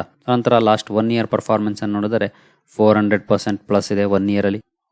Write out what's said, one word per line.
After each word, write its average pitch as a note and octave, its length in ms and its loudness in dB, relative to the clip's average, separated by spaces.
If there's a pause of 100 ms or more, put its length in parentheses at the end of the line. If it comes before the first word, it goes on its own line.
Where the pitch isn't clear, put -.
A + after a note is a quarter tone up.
(300)
ನಂತರ A#2+ 280 2
ಲಾಸ್ಟ್ G#2+ 340 0
ಒನ್ A2 200 0
ಇಯರ್ A2+ 160 -2
ಪರ್ಫಾರ್ಮೆನ್ಸ್ G#2+ 560 -2
ಅನ್ನ G#2 100 -4
ನೋಡಿದ್ರೆ G#2 400 -4 (420)
ಫೋರ್ G#2+ 220 4
ಹಂಡ್ರೆಡ್ G#2 300 0
ಪರ್ಸೆಂಟ್ G2+ 360 -2
ಪ್ಲಸ್ G2+ 280 -2
ಇದೆ G2+ 120 0
ಒನ್ G2 260 0
ಇಯರ್ G2+ 160 0
ಅಲ್ಲಿ. G2+ 160 -2 (300)